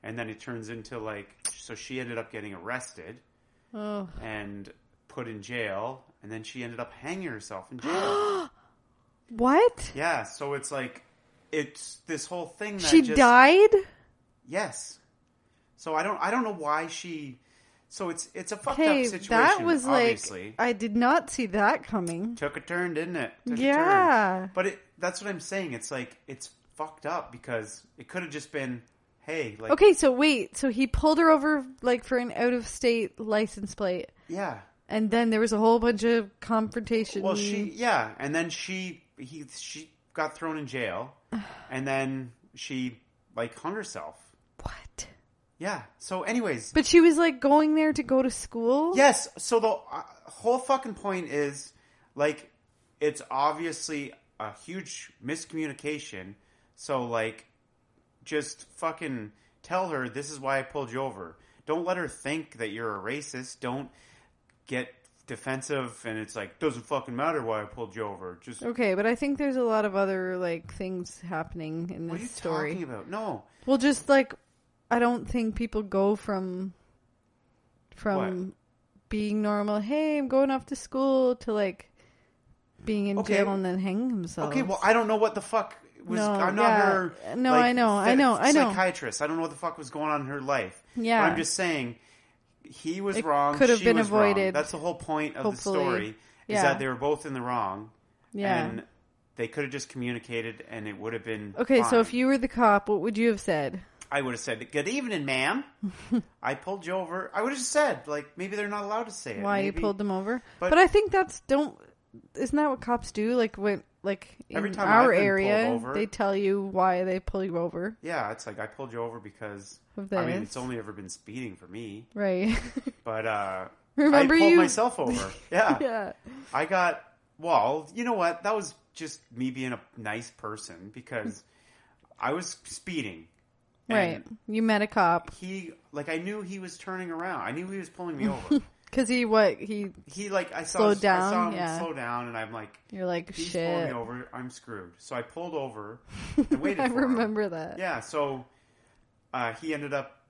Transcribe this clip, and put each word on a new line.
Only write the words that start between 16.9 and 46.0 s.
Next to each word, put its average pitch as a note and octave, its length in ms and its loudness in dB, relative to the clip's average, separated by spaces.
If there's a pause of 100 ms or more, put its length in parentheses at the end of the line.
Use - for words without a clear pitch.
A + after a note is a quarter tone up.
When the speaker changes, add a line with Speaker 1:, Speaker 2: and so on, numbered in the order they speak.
Speaker 1:
so F3+ 220 -6
it's, E3+ 240 -8
it's F#3 160 -10
a G#3 60 -4
fucked C4+ 240 -2
Speaker 2:
Okay, D4+ 220 6
Speaker 1:
up B3 40 2
situation, G3 240 -6
Speaker 2:
that D#4+ 340 6
was, D4+ 220 2
like, C4 160 4
Speaker 1:
obviously. G#2+ 560 -2
Speaker 2:
I A#3+ 140 2
did G#3+ 240 -4
not B3+ 340 4
see A#3+ 160 -2
that G3+ 380 2
coming. F#3 500 -4
Speaker 1:
Took C#3+ 220 -4
a D#3 40 -8
turn, F3 340 -4
didn't E3 220 -4
it? C3 160 -4 (140)
Took A#3+ 120 -2
a - 40 -2
Speaker 2:
Yeah. C#4+ 760 6
Speaker 1:
turn. F#3 120 -8
But F#3 140 0
it, F#3+ 120 -4 (200)
that's F#3 240 -4
what G3+ 80 -6
I'm F#3 100 -6
saying. F#3 340 -6
It's A#2 180 -10
like, B2 240 -8 (100)
it's - 240 -14 (240)
fucked - 320 -10
up E3 240 -4
because A#2 540 -8 (140)
it - 100 -18
could F3+ 140 -6
have D#3+ 100 -10
just D3 180 -10
been, B2+ 320 -6 (380)
"Hey, C#3+ 400 -6
like" A2+ 100 -4
Speaker 2:
Okay, F#4 220 8
so D4 180 6
wait, C4 460 2
so C4+ 140 0
he A#3+ 180 0
pulled D#4 300 4
her E4 120 8
over, D4+ 340 4 (180)
like, B3 200 2
for B3+ 160 -2
an B3 160 -4
out-of-state A#3 880 0
license G#3+ 560 -2
plate. F3+ 340 -4 (180)
Speaker 1:
Yeah. E3 300 -6 (300)
Speaker 2:
And A3 200 0
then A3+ 220 2
there A3 100 2
was A3 120 2
a G#3 60 0
whole A3+ 200 6
bunch A3 240 2
of A#3 280 2 (100)
confrontation. A3 840 -2
Speaker 1:
Well, G3 140 0
she, G#3 400 -2
yeah, F#3+ 420 0
and C#3 160 -4
then E3+ 160 -2
she, F#3 540 -8 (140)
he, C#3+ 260 -16 (120)
she - 340 -14 (240)
got D3+ 200 -4
thrown D#3 240 -6
in D3 80 -8
jail, A#2+ 480 -6 (280)
Speaker 2:
<sighs> - 280 -16
Speaker 1:
and C3 160 -6
then C3+ 460 -4 (220)
she, B2+ 440 -8 (380)
like, A#2 220 -4
hung F3 160 -6
herself. F2 420 -10 (460)
Speaker 2:
What? - 440 -10 (520)
Speaker 1:
Yeah. E3+ 240 -6 (160)
So F#3 240 -6